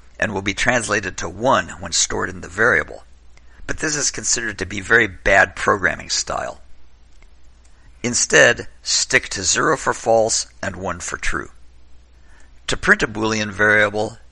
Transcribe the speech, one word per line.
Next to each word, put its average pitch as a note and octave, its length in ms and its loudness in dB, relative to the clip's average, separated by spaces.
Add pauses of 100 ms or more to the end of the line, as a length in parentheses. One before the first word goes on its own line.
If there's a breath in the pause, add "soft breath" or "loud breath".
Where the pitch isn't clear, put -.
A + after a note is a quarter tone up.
(180)
and G#2 140 -2
will G2 80 -2
be G2 140 -2
translated A2 640 0
to - 100 -6
one G2 400 0 (120)
when F2 120 -10
stored G2 380 -2
in F2+ 100 -12
the E2 80 -12
variable. F2+ 560 0 (600 soft breath)
But - 100 -4
this D#3 180 -4
is C#3 160 -2
considered A2 500 -4
to F#2 40 -4
be F#2+ 160 -8
very A2+ 260 4
bad G2 480 2
programming F#2 540 0
style. - 540 -6 (1400 soft breath)
Instead, A#2+ 640 4 (140)
stick - 480 0
to G2 120 -6
zero C3+ 340 2
for A#2+ 160 -2
false A2+ 540 2 (160)
and F#2 140 -6
one F2+ 240 -6
for - 180 -8
true. - 320 -2 (1160 soft breath)
To A#2+ 100 -2
print G#3 240 2
a C#3+ 40 0
Boolean G#2+ 460 -2
variable, G#2+ 640 2 (160)